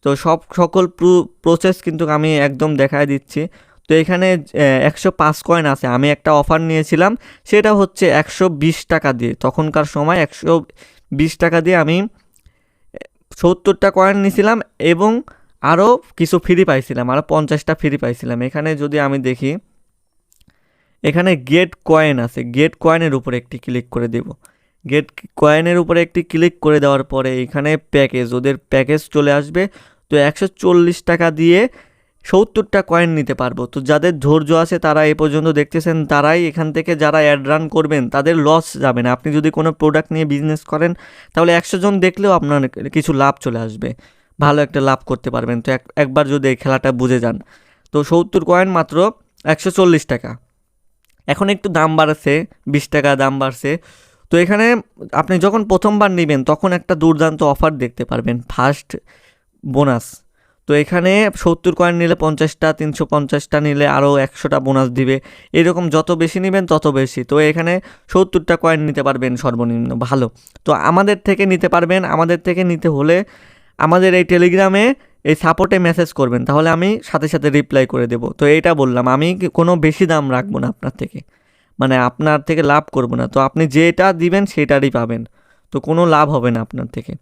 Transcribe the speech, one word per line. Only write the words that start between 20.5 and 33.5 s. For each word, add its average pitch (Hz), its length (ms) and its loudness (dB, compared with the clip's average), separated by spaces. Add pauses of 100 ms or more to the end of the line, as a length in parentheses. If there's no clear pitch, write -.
এখানে 175 280 0 (200)
গেট 175 200 4 (140)
কয়েন 156 320 2 (100)
আছে, 127 140 -10 (160)
গেট 156 160 2 (120)
কয়েনের 160 300 2
উপরে 123 220 -6
একটি 120 220 -10
ক্লিক 123 360 -8
করে 120 200 -2
দেব। 123 120 -6 (640)
গেট 147 160 0 (300)
কয়েনের 160 420 2
উপরে 170 240 0
একটি 170 200 -4
ক্লিক 165 320 0 (100)
করে 151 160 4
দেওয়ার 139 240 2
পরে 131 260 -4 (120)
এখানে 147 340 -2 (160)
প্যাকেজ, 127 420 0
ওদের 131 200 -2 (160)
প্যাকেজ 135 300 0 (140)
চলে 143 180 2
আসবে। 151 300 -2 (460)
তো 147 80 -2
একশো 151 300 0 (160)
চল্লিশ 175 400 4
টাকা 170 280 0
দিয়ে 170 380 2 (560)
সত্তরটা 196 580 0
কয়েন 170 360 0
নিতে 135 160 -4
পারবো। 123 320 -6